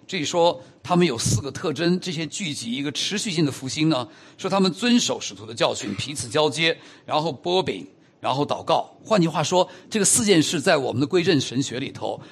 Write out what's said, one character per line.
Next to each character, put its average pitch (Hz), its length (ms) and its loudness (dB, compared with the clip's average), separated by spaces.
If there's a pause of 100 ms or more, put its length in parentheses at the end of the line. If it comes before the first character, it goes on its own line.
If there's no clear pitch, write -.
这 185 140 -6
里 143 60 -4
说 170 360 2 (220)
他 175 140 2
们 180 100 6
有 120 100 0
四 - 240 0
个 139 80 -6
特 160 220 -4
征， 170 300 0
这 185 100 -6
些 156 160 -6
聚 156 260 -6
集 117 200 -6
一 139 100 -6
个 147 80 -4
持 - 260 -4
续 208 140 -4
性 160 140 0
的 135 80 0
复 131 160 -8
兴 156 180 0
呢， 127 180 0 (320)
说 190 120 -6
他 196 100 2
们 190 140 4
遵 240 260 4
守 117 220 -2
使 - 120 -10
徒 101 120 -18
的 110 80 -14
教 120 200 2
训， 104 220 -6
彼 135 180 -8
此 127 140 -8
交 151 220 2
接， 160 280 0 (280)
然 151 180 0
后 165 80 -2
擘 180 320 0
饼， 95 240 -6 (320)
然 120 160 0
后 143 100 0
祷 - 160 -4
告。 - 320 0 (120)
换 214 160 4
句 165 80 4
话 165 120 -2
说， 180 280 2 (200)
这 214 100 0
个 196 40 2
四 226 220 2
件 175 180 6
事 170 160 -2
在 165 160 4
我 123 160 0
们 110 80 -2
的 143 80 2
归 180 160 2
正 165 160 4
神 123 240 -4
学 120 160 -6
里 127 140 -8
头， 107 260 -6 (120)